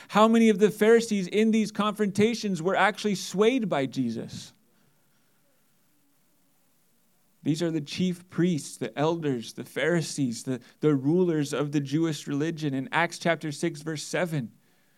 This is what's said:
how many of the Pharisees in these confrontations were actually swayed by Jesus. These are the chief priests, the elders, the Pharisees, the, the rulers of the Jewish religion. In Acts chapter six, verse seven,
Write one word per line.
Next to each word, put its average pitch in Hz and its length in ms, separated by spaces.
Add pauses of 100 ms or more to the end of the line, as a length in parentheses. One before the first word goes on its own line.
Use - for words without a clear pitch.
how 214 180
many 226 220
of 202 100
the 208 100
Pharisees 214 560
in 214 240
these 214 220
confrontations 208 880
were 175 140
actually 202 400
swayed 214 520
by 147 200
Jesus. 120 680 (3000)
These 156 220
are 170 80
the 160 100
chief 175 480
priests, 165 480
the - 220
elders, 147 540
the - 100
Pharisees, 143 800
the, 131 160 (220)
the 151 140
rulers 151 560
of 143 200
the 151 80
Jewish 147 480
religion. 147 480
In 131 160
Acts 170 260
chapter 165 340
six, 151 300
verse 156 220
seven, 160 480 (460)